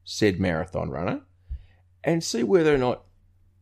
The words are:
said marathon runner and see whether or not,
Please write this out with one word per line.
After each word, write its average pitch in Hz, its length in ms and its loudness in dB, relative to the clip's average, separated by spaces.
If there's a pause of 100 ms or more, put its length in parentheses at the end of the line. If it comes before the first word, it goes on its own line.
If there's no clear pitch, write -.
said 98 340 0
marathon 85 520 -2
runner 90 320 -4 (840)
and 170 180 0
see 226 200 -4
whether 170 320 4
or 139 40 2
not, 127 260 0 (580)